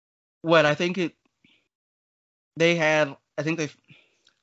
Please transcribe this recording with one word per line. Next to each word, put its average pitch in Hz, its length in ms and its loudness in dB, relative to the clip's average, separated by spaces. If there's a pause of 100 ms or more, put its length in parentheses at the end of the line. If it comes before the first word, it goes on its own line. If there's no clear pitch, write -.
(420)
what, 160 240 4
I 147 100 0
think 180 220 -6
it, 170 180 -6 (1400)
they 170 180 2
had, 151 400 0 (220)
I 147 60 -4
think 160 140 -4
they, 151 120 -6 (720)